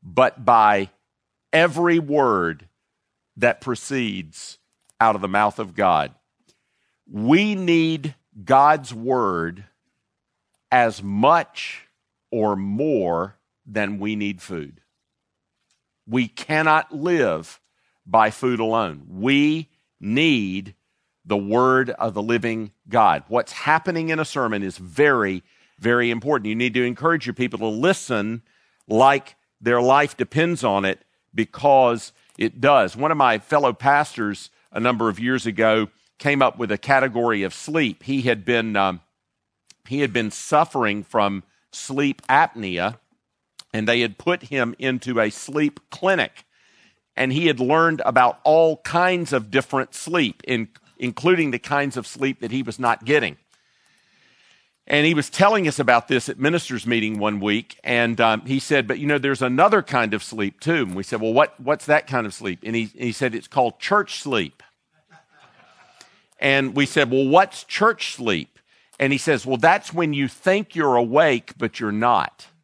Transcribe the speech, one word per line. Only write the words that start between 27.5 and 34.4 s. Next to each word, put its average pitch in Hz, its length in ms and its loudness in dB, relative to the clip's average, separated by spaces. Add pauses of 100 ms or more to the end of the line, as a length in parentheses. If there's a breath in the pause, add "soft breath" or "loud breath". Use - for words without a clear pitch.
to 113 60 -4
listen 113 760 -2 (440)
like 135 500 4 (220)
their 120 220 0
life 135 340 4
depends 156 480 -2
on 101 220 2
it, 95 180 -4 (320)
because 120 760 2 (240 soft breath)
it - 240 -4
does. 120 340 4
One 139 160 -2
of 160 60 0
my 123 220 2
fellow 143 340 0
pastors 123 800 -2 (200)